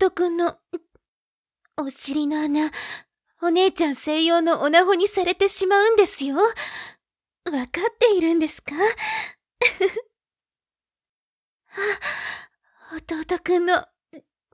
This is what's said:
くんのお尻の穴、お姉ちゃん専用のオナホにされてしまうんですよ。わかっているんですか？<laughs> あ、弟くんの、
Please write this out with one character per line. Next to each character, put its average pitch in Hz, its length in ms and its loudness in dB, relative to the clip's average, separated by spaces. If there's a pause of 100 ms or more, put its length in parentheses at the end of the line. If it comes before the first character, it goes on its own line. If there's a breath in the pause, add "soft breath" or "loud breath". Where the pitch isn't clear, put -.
(120)
く 349 180 -2
ん 339 80 -2
の - 220 -2 (1200)
お 269 120 -6
尻 285 380 -2
の 302 160 -2
穴、 302 260 0 (720 loud breath)
お 339 80 0
姉 370 220 4
ち - 100 0
ゃ 311 80 0
ん 269 60 -4
専 311 300 0
用 339 180 2
の 330 180 0
オ 294 80 0
ナ 339 160 6
ホ 392 80 2
に 359 140 2
さ 370 180 0
れ 349 80 -2
て 392 160 2
し - 160 2
ま 403 220 4
う - 60 4
ん - 20 2
で 403 100 6
す - 200 0
よ。 277 120 -4
わ 381 60 4 (1200 loud breath)
か - 140 -6
っ 453 160 -2
て 453 180 4
い 349 60 2
る 330 140 2
ん 330 40 2
で 311 80 0
す - 140 -4
か？ 285 140 -12
<laughs> 359 100 0 (4000 loud breath)
あ、 320 40 -12
弟 320 440 -6
く 359 180 0
ん 349 80 2
の、 359 220 0 (680)